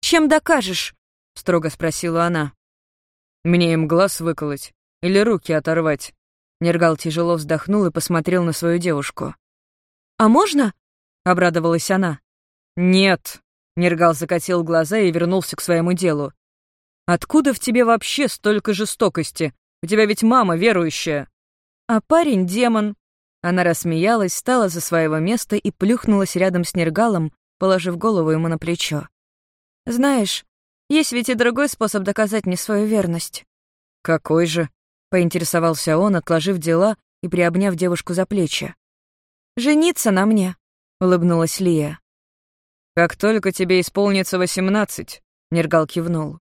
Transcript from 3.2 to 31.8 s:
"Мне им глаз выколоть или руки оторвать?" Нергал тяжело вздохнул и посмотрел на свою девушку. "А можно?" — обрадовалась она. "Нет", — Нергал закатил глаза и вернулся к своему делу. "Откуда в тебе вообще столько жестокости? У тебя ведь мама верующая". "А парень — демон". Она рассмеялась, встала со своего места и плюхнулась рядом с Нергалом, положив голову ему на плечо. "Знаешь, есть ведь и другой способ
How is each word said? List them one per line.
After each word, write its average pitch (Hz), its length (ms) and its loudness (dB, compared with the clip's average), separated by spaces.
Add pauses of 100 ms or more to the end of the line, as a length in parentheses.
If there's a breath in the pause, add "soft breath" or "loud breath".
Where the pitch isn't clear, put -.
"Мне 170 300 2
им 160 160 0
глаз 175 320 2
выколоть 151 520 -6 (300)
или 185 160 2
руки 208 340 0
оторвать?" 156 640 -2 (460)
Нергал 170 360 2
тяжело 170 380 -2
вздохнул 165 520 -2
и 165 40 0
посмотрел 175 540 0
на 165 80 -2
свою 170 260 0
девушку. 143 560 -4 (840)
"А 214 120 4
можно?" — 285 460 4 (500)
обрадовалась 170 680 2
она. 185 300 0 (560)
"Нет", — 185 680 2 (340)
Нергал 170 380 2
закатил 170 480 -2
глаза 165 360 0
и 196 120 4
вернулся 170 460 -2
к - 40 -12
своему 170 320 0
делу. 170 400 -2 (760)
"Откуда 269 460 2
в 208 60 -4
тебе 240 260 2
вообще 233 440 0
столько 208 460 -2
жестокости? 170 800 -4 (280)
У 165 60 -8
тебя 214 180 4
ведь 208 160 -2
мама 220 340 4
верующая". 165 720 -2 (600)
"А 226 120 2
парень — 294 460 2
демон". 214 480 0 (460)
Она 180 220 0
рассмеялась, 175 680 0
встала 247 360 0
со 165 120 -6
своего 160 380 -2
места 208 380 -2
и 202 140 -2
плюхнулась 202 640 0
рядом 180 300 0
с - 100 -10
Нергалом, 170 580 0 (260)
положив 185 380 0
голову 175 340 0
ему 160 180 0
на 160 100 -4
плечо. 165 500 -6 (800)
"Знаешь, 240 580 0 (440)
есть 302 240 0
ведь 240 160 -4
и 262 60 0
другой 240 340 0
способ 208 340 -4